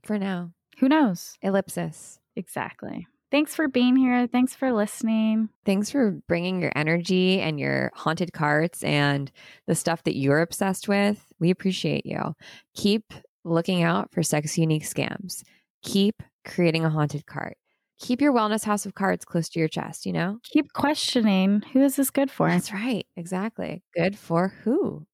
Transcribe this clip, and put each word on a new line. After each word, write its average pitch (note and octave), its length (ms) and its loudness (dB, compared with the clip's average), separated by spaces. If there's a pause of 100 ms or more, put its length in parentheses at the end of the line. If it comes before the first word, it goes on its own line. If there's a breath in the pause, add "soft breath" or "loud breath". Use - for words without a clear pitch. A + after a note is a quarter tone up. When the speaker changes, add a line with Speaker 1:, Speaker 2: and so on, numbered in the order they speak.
Speaker 1:
For G#3+ 140 -4
now. F3+ 340 -4 (260)
Speaker 2:
Who C4 100 4
knows? C4+ 540 2
Speaker 1:
Ellipsis. F#3 760 -2 (160)
Speaker 2:
Exactly. - 720 -10 (240)
Thanks D4 240 0
for D#4 100 0
being B3 300 4
here. B3 320 4
Thanks B3+ 260 0
for C4 180 0
listening. A3 760 0 (180)
Speaker 1:
Thanks G3+ 240 2
for A#3 220 2 (160)
bringing F3 340 0
your - 140 0
energy F#3 640 2
and D#3 180 -2
your C3+ 380 0
haunted D#3+ 360 -2
carts D3+ 520 0
and C#3+ 480 0 (340 loud breath)
the - 80 0
stuff E3 300 -2
that - 120 -2
you're C#3 240 2
obsessed F#3+ 460 -2
with. G3+ 400 0 (140)
We G3 100 4
appreciate F3+ 560 -2
you. - 300 -6 (400 loud breath)
Keep G#3 360 0 (320)
looking E3+ 380 0
out F3 300 0
for E3+ 100 -2
sexy, D3+ 380 -2
unique D#3 240 2
scams. - 580 -8 (400 soft breath)
Keep G3+ 400 0 (240)
creating D#3+ 380 0
a D#3+ 60 2
haunted D3 360 -2
cart. - 300 -12 (420)
Keep B3 220 -4
your D4 120 4
wellness G#3+ 320 2
house G#3 220 -2
of F#3+ 80 -10
cards F#3 300 -2
close E3 240 -2
to - 100 -6
your D#3+ 100 2
chest, - 380 -8
you F#3 60 -4
know? F3 320 -2
Speaker 2:
Keep - 280 -2
questioning, G#3 880 2 (100)
who C4 100 4
is C#4 140 4
this C#4 140 0
good C#4 200 0
for? E3 180 0
Speaker 1:
That's F3 240 0
right. G#3 320 -4 (120)
Exactly. F3+ 680 -8 (140)
Good F#3 200 0
for F3 460 -2
who? A#3 520 -2